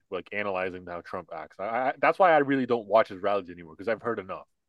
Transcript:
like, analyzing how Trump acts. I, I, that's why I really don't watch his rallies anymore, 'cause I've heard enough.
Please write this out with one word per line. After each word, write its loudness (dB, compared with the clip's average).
like, -8
analyzing -4
how -10
Trump -12
acts. -14
I, -8
I, -2
that's 2
why 8
I 6
really 2
don't 0
watch 4
his -12
rallies -2
anymore, -18
'cause -8
I've -4
heard -4
enough. -10